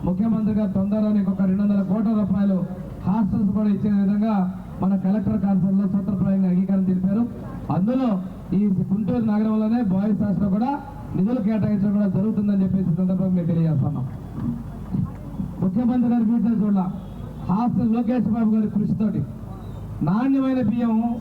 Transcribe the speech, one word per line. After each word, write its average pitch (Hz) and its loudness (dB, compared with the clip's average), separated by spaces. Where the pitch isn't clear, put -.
ముఖ్యమంత్రి 214 0
గారు 202 0
తొందరలోనే 208 2
ఇంకొక 190 0
రెండు 190 2
వందల 202 2
కోట్ల 220 2
రూపాయలు 196 2
హాస్టల్స్ 202 0
కూడా 214 2
ఇచ్చే 208 -2
విధంగా 208 2
మన 190 2
కలెక్టర్ 208 0
కాన్ఫరెన్స్లో 196 2
సూత్రప్రాయంగా 190 2
అంగీకారం 190 2
తెలిపారు. 196 2
అందులో 247 2
ఈ 202 4
గుంటూరు 220 0
నగరంలోనే 214 2
బాయ్స్ 202 2
హాస్టల్ 196 0
కూడా 247 0
నిధులు 220 0
కేటాయించడం 208 0
కూడా 202 2
జరుగుతుందని 202 0
చెప్పేసి 185 0
ఈ - 2
సందర్భంగా 185 0
మేము 165 0
తెలియజేస్తున్నాం. 156 0
ముఖ్యమంత్రి 233 0
గారి 226 2
మీటింగ్ 226 2
చూడాల, 202 2
హాస్టల్ 220 0
లోకేష్ 240 0
బాబు 226 0
గారి 214 0
కృషితోటి 208 0
నాణ్యమైన 262 2
బియ్యం 233 0